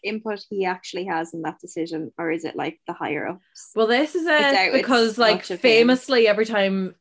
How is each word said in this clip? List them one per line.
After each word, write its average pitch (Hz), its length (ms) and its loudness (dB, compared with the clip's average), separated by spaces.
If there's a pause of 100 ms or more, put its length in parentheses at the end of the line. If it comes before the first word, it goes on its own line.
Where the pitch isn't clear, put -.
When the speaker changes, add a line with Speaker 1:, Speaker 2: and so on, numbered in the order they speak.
Speaker 1:
input 214 460 -8
he 196 160 -4
actually 185 400 -6
has 165 280 -6
in 165 100 -10
that 156 160 -8
decision, 165 600 -8
or 165 120 -4
is 170 140 -4
it, - 100 -10
like, 147 320 -8
the 170 60 -10
higher-ups? - 840 -10
Speaker 2:
Well, 220 120 2
this 269 280 0
is 330 120 -2
Speaker 1:
I 202 100 4
Speaker 2:
it, 277 140 4
Speaker 1:
doubt 190 160 2
it's - 100 0
Speaker 2:
because, 226 400 2
like, 220 200 4
Speaker 1:
much - 140 -12
of 175 60 -4
him. - 40 -20
Speaker 2:
famously, 240 680 4
every 208 180 2
time 196 560 -2